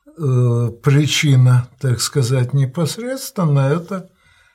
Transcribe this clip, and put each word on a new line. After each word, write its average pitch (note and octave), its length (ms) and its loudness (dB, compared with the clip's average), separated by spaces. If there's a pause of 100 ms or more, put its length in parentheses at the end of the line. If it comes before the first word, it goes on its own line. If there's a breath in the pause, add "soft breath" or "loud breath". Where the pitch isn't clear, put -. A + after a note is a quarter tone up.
(180)
э, B2 500 0 (140)
причина, C3 840 4 (120)
так B2 200 -2
сказать, B2+ 520 -2
непосредственно, D#3+ 1080 -2
это E3+ 500 -4 (440 soft breath)